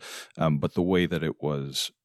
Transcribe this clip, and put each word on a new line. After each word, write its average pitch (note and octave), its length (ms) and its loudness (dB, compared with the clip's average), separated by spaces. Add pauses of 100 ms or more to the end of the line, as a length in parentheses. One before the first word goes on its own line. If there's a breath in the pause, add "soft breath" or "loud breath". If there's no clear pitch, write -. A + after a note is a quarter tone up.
(380 loud breath)
Um, D#2 220 4
but D#2 140 -2
the G2 80 0
way F2+ 240 4
that E2 180 -2
it - 200 -4
was C#2 480 -4 (140)